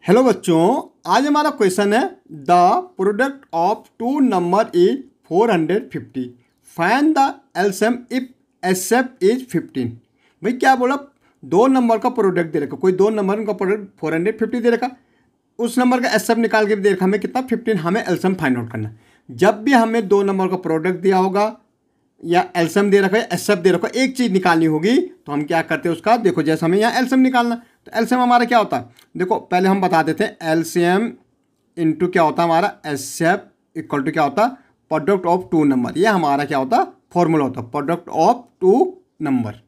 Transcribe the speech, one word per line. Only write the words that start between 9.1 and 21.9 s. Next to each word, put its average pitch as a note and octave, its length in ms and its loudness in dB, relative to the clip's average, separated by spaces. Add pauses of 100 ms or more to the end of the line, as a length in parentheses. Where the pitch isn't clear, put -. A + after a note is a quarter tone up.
is A#3+ 220 2
fifteen।" C3 420 -6 (540)
भाई G#3 120 -2
क्या C4 220 4
बोला, B3+ 220 0 (440)
दो E3+ 260 2
नंबर A#3+ 300 2
का B3 120 -2
प्रोडक्ट F3 420 0
दे D#3+ 80 -2
रखा, C#3+ 160 -6
कोई F#3+ 180 0
दो G3 180 2
नंबर G#3 340 -2
का G#3 80 -4
प्रोडक्ट G3 340 -4 (120)
फ़ोर D#3 140 -4
हंड्रेड F3 240 -2
फिफ्टी A3+ 220 -2
दे A#3 100 2
रखा, A#3 200 -2 (680)
उस A#3+ 200 -2
नंबर B3 240 2
का B3 80 0
एसएफ़ A3 280 0
निकाल A3 280 2
के G#3 80 2
भी G3+ 80 -6
दे G3+ 100 2
रखा, F#3 120 -2
हमें G3 160 0
कितना, B3+ 220 -4
फ़िफ़्टीन, A#3 360 -2
हमें E3+ 240 0
एलसीएम F3+ 340 -2
फाइंड C3+ 220 -2
आउट A2+ 140 -8
करना G#2+ 160 -8
है। - 100 -18 (300)
जब G3 360 0
भी C#4+ 100 2
हमें A3+ 340 2
दो G3+ 160 4
नंबर F#3+ 240 0
का F3+ 100 -2
प्रोडक्ट E3 420 -2
दिया F#3+ 180 2
होगा G3+ 360 0 (680)